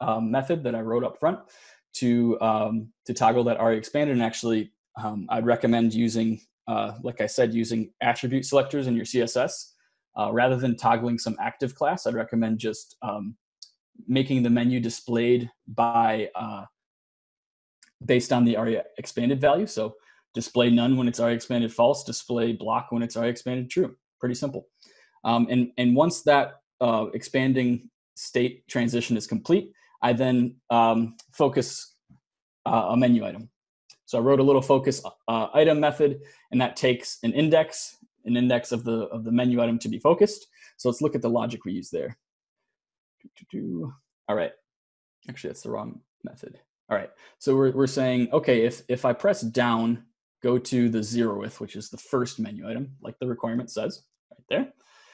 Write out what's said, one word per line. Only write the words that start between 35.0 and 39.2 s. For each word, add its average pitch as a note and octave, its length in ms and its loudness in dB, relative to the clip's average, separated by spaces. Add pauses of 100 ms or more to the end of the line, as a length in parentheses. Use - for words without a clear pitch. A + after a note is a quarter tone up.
uh, A2+ 240 2
item D#3 260 6
method, D3 440 0 (300)
and B2+ 100 2
that B2+ 120 -2
takes - 480 -2
an A2+ 120 -2
index, D#3 640 2 (260)
an A#2+ 100 -2
index B2 380 2
of A#2+ 120 -4
the, A2+ 240 -2
of A2+ 160 -8